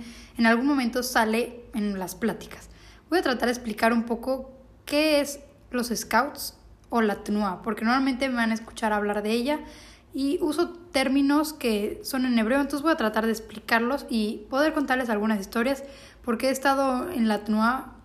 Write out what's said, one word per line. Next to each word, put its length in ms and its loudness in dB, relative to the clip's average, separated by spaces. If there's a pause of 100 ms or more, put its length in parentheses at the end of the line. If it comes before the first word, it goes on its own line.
(360)
en 120 4
algún 180 4
momento 380 2
sale 640 0 (100)
en 240 -2
las 160 -8
pláticas. 540 -4 (420)
Voy 80 4
a 20 4
tratar 240 0
de 60 2
explicar 420 0
un 80 2
poco 480 -4 (360)
qué 360 4
es 200 -6 (280)
los 200 -2
scouts 680 -2 (320)
o 120 2
la 220 0
TNUA, 380 -2
porque 240 -4
normalmente 440 2
me 80 -2
van 120 2
a 60 0
escuchar 380 -4
hablar 280 0
de 80 -2
ella 300 0 (580)
y 240 0
uso 280 2 (240)
términos 580 4
que 520 -2
son 220 -2
en 140 2
hebreo, 220 2
entonces 220 -4
voy 100 4
a 20 2
tratar 300 0
de 80 0
explicarlos 760 -2
y 400 -2
poder 220 2
contarles 380 0
algunas 320 0
historias, 420 -2 (400)
porque 240 -2
he 40 2
estado 600 0
en 160 0
la 120 2
TNUA 640 0